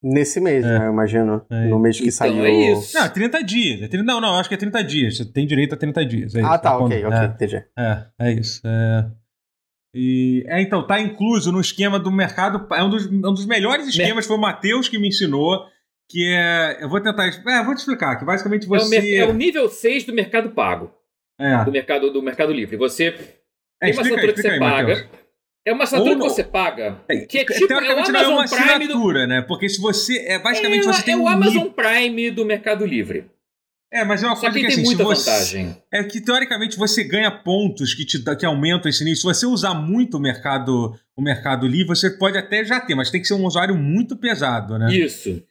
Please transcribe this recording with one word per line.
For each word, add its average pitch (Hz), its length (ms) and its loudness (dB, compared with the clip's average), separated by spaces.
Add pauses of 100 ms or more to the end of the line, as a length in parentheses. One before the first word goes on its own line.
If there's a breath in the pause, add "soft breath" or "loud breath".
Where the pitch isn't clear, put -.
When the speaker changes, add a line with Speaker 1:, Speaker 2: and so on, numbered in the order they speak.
Speaker 1:
Nesse 143 380 0
mês, 139 240 2
Speaker 2:
É. 113 140 4
Speaker 1:
né? 110 80 0
Eu 110 40 0
imagino. 110 580 2
Speaker 2:
É 113 200 0
Speaker 1:
No 110 100 4
mês 113 160 4
que 127 80 -4
Speaker 3:
Então 120 80 2
Speaker 1:
saiu. 107 340 0
Speaker 3:
é 107 60 6 (220)
isso. - 240 -2
Speaker 2:
Não, 285 100 4
trinta 240 340 0
dias. 185 420 -2
É 107 40 -8
trinta, 190 160 -2
não, 240 160 0
não, 208 180 0
acho 185 120 -2
que 196 60 -2
é - 20 -6
trinta 202 260 -2
dias. 135 320 0
Você 123 160 -6
tem 143 160 0
direito 147 280 0
a - 20 -14
trinta 147 280 -2
dias. 113 300 -4
É 117 60 2
Speaker 1:
Ah, 156 140 4
Speaker 2:
isso, 170 60 0
Speaker 1:
tá, 151 100 2
Speaker 2:
quando 123 200 2
Speaker 1:
ok, 107 140 -2
ok, 113 140 2
Speaker 2:
é. 110 60 4
Speaker 1:
entendi. 110 300 -2 (240)
Speaker 2:
É, 110 260 -2 (140)
é 120 140 2
isso. 113 320 -4
É. 113 400 2 (880)
E, 127 540 0
é, 175 140 0
então, 190 240 0
tá 202 140 0
incluso 208 520 0
no 185 80 2
esquema 196 400 0
do 190 120 -2
mercado. 190 600 -2
É 165 100 0
um 196 60 2
dos, 208 180 0
um 196 120 0 (140)
dos 196 120 -4
melhores 233 400 0
Speaker 3:
Mer- 269 60 -6
Speaker 2:
esquemas, 214 340 0
foi 214 120 -2
o - 20 0
Matheus 214 480 0
que 226 100 -4
me 202 120 0
ensinou, 170 560 0 (440 loud breath)
que 175 240 -2
é, 170 480 0
eu 147 80 -8
vou 196 120 0
tentar, 208 260 0
é, 240 320 -2
eu 208 60 0
vou 269 100 0
te 262 40 -10
explicar, 151 380 -2
que 139 80 -8
basicamente 202 400 -2
Speaker 3:
É - 20 -10
o 185 40 0
mer-, 202 80 4 (220)
Speaker 2:
você 202 140 0
Speaker 3:
é 196 100 4
o 220 80 2
nível 277 360 2
seis 247 360 0
do 220 80 -8
Mercado 220 380 0
Pago. 90 400 -2 (480)
Speaker 2:
É. 131 260 2
Speaker 3:
Do 135 60 0
mercado, 139 400 0
do 135 100 -2
Mercado 151 320 -2
Livre. 110 240 -4
Você 131 300 0
Speaker 2:
É, 165 40 -2
Speaker 3:
tem - 60 -14
uma - 720 -8
Speaker 2:
explica - 0 -
aí, - 0 - (120)
Speaker 3:
assinatura 214 320 2
que 208 60 -4
Speaker 2:
explica - 20 -4
Speaker 3:
você 208 120 2
Speaker 2:
aí, 147 60 0
Speaker 3:
paga. 135 360 2
Speaker 2:
Mateus. - 260 -14 (440)
Speaker 3:
É 226 80 0
uma 269 100 0
assinatura 254 280 2
Speaker 2:
Ou 285 60 4
Speaker 3:
que 254 60 -2
Speaker 2:
não. 190 60 2
Speaker 3:
você - 140 -2
paga, 120 680 -4
Speaker 2:
É, - 160 0
Speaker 3:
que - 120 -4
é 269 40 2
Speaker 2:
é, 262 40 0
Speaker 3:
tipo, 247 160 0
é 381 40 8
o - 20 4
Speaker 2:
teoricamente 269 440 0
não 359 80 2
é 339 60 4
Speaker 3:
Amazon 294 120 4
Speaker 2:
uma 285 100 0
Speaker 3:
Prime 254 200 0
do 285 60 4 (200)
Speaker 2:
assinatura, 170 340 0
né? 127 200 0
Porque 185 220 -4
se 190 120 -6
você, 214 460 -2
é, 185 120 -2
basicamente 240 480 0
Speaker 3:
É, 381 60 4
Speaker 2:
você 370 100 0
tem 240 120 0
Speaker 3:
é - 20 2
o 240 40 2
Speaker 2:
um 240 60 2
Speaker 3:
Amazon 196 380 4
Speaker 2:
ni- - 60 -6
Speaker 3:
Prime 233 600 0
do 220 140 -2
Mercado 214 400 -2
Livre. 95 400 -4 (680)
Speaker 2:
É, 226 120 -2
mas 202 180 -2
é 240 40 0
uma 233 80 0
Speaker 3:
Só - 60 -10
Speaker 2:
coisa 240 120 0
Speaker 3:
quem 277 140 0
Speaker 2:
que, - 80 2
Speaker 3:
tem - 80 2
Speaker 2:
assim, - 80 2
se 233 40 2
Speaker 3:
muita 190 80 2
Speaker 2:
você 208 280 2
Speaker 3:
vantagem. 95 460 -2 (140)
Speaker 2:
É 202 120 -2
que, 208 180 -8
teoricamente, 226 560 -2
você 208 260 0
ganha 214 280 0
pontos 185 600 -2
que 151 120 -6
te - 180 -2
dá, 156 120 -2
que - 100 -4
aumentam 160 440 0
esse 143 140 -2
nível. 156 140 0
Se - 60 -4
você 180 220 0
usar 202 280 0
muito 175 440 0
o - 20 -2
Mercado... 127 760 -2 (200 loud breath)
o 127 60 -6
Mercado 131 460 -2
Livre, 160 200 0
você 175 220 0
pode 190 280 0
até 208 260 -2
já 240 160 -2
ter, 208 160 -4
mas 131 160 -2
tem 180 80 0
que 180 80 -4
ser 202 60 0
um 190 120 0
usuário 180 300 0
muito 175 400 0
pesado, 123 640 -2
né? 113 160 2
Speaker 3:
Isso. 110 560 -2